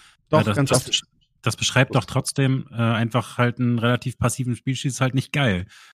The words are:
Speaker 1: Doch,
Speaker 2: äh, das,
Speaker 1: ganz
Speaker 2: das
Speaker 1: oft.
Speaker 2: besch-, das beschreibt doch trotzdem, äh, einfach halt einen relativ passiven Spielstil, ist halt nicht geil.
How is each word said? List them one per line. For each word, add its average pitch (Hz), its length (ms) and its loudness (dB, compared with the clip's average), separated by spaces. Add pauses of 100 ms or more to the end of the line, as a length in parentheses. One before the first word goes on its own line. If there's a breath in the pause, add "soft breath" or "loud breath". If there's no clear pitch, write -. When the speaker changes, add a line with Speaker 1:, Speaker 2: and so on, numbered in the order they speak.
(300 soft breath)
Speaker 1:
Doch, 156 120 4
Speaker 2:
äh, - 20 2
das, 104 120 2
Speaker 1:
ganz 135 140 0
Speaker 2:
das 104 100 4
Speaker 1:
oft. - 80 -6
Speaker 2:
besch-, - 160 -2 (400)
das 113 120 -2
beschreibt - 400 0
doch 123 100 2
trotzdem, 131 680 -2
äh, - 40 -14
einfach 117 600 0
halt 120 220 0
einen 120 200 2
relativ 120 380 0
passiven 123 380 -2
Spielstil, 135 360 -4
ist - 100 -4
halt 127 140 0
nicht - 160 -2
geil. 104 340 0 (280 soft breath)